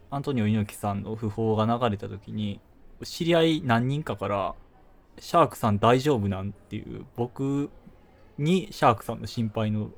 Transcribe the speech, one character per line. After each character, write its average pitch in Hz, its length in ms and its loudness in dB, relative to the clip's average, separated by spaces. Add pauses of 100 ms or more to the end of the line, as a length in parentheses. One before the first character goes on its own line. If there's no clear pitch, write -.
(100)
ア 139 80 -6
ン 143 40 -6
ト 147 100 -2
ニ 120 100 0
オ 107 60 4
猪 107 260 2
木 - 20 -16
さ 104 160 -4
ん 101 100 -4
の 110 140 -6
訃 110 120 -4
報 110 260 0
が 107 100 2
流 117 260 2
れ 101 60 -2
た 104 120 -10
時 101 240 -12
に、 107 280 -6 (440)
知 - 200 -6
り 170 120 4
合 165 80 6
い 165 200 2
何 120 240 4
人 143 140 -2
か 117 140 -6
か 101 120 -6
ら、 98 260 -2 (640)
「シ - 140 -4
ャ 165 100 8
ー - 40 4
ク - 80 -10
さ 113 140 0
ん 104 80 2
大 120 220 6
丈 143 160 2
夫 101 120 0
な 95 140 -2
ん？」 98 80 -6
っ - 20 -12
て - 240 -14
い 110 40 -8
う、 - 340 -12
僕 135 560 -4 (640)
に 165 360 2
シ - 120 0
ャ 135 60 8
ー 113 60 4
ク - 80 -16
さ 113 100 -6
ん - 60 -10
の 113 80 -10
心 113 200 -4
配 107 220 -2
の 107 280 -4